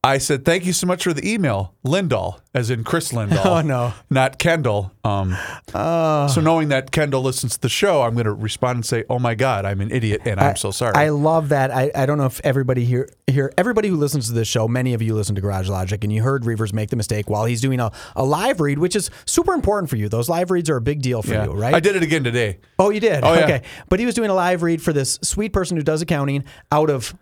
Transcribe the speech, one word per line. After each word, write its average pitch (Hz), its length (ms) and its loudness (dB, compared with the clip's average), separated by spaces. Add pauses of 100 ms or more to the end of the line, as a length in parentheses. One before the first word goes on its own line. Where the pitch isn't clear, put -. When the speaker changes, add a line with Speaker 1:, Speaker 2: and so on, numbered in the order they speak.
Speaker 1:
I 135 140 2
said, 135 300 -2
"Thank 170 180 2
you 180 80 0
so 180 140 -2
much 180 180 -2
for 180 80 0
the 156 180 -2
email, 127 440 -2 (100)
Lindahl," 127 540 0 (160)
as 120 160 0
in 113 140 -4
Chris 165 280 -2
Lindahl, 107 320 0
Speaker 2:
<laughs> - 0 -
Oh, 175 160 2
no. 123 320 -2 (160)
Speaker 1:
not - 300 0
Kendall. 123 540 0 (120)
Um, 95 320 0 (380)
Speaker 2:
Oh. 156 540 2
Speaker 1:
so 139 120 2
knowing 160 280 4
that 135 220 0
Kendall 143 300 2
listens 127 360 -2
to - 40 -10
the 127 80 0
show, 175 320 4
I'm 117 160 2
gonna 107 160 2
respond 107 440 -2
and 117 100 -4
say, 113 240 -2
"Oh 127 80 0
my 120 160 0
God, 107 320 0
I'm 101 160 -2
an 110 80 -4
idiot, 110 340 0
and 101 160 -2
I'm 139 120 6
Speaker 2:
I, - 20 -4
Speaker 1:
so 101 160 -4
sorry." 113 240 -2
Speaker 2:
I 151 160 4
love 151 400 2
that. 135 200 2
I, 131 240 0
I 135 120 0
don't 147 100 0
know 143 80 0
if 131 180 -2
everybody 127 440 0
here, 123 240 0 (160)
here, 135 320 0
everybody 214 300 2
who 180 80 2
listens 143 320 0
to 117 40 -4
this 113 160 0
show, 113 180 0
many 123 280 0
of 113 80 -2
you 110 120 0
listen 104 200 -2
to 95 80 -2
Garage 98 260 -2
Logic, 95 340 -2
and 104 80 -2
you 107 120 0
heard 131 220 0
Reavers 110 280 -2
make 107 160 -2
the - 80 -2
mistake 107 320 -4
while 104 160 0
he's 117 160 -2
doing 131 180 0
a, 117 140 -2 (240)
a 127 80 0
live 175 380 0
read, 143 160 0
which 180 180 0
is 196 140 -2 (160)
super 349 260 0
important 202 380 0
for 127 60 -2
you. 104 120 -2
Those 120 220 -2
live 175 200 0
reads 170 200 0
are 139 60 2
a 120 40 -2
big 143 220 -2
deal 123 180 0
for 104 140 -4
Speaker 1:
Yeah. 107 100 0
Speaker 2:
you, 101 80 -4
right? 110 220 0
Speaker 1:
I 170 60 6
did 196 140 2
it 180 80 0
again 156 220 0
today. 117 320 0 (220)
Speaker 2:
Oh, 190 100 4
you 208 120 0
did? 175 220 2
Speaker 1:
Oh, 160 120 4
yeah. 160 100 6
Speaker 2:
Okay. 147 180 0 (280)
But 185 100 2
he 240 60 0
was 226 80 0
doing 220 160 0
a 190 40 2
live 180 280 2
read 165 180 0
for 165 140 -2
this 135 260 -2
sweet 208 320 -4
person 175 240 -2
who 151 60 -2
does 156 180 0
accounting 143 440 -2 (280)
out 151 160 2
of 135 340 -2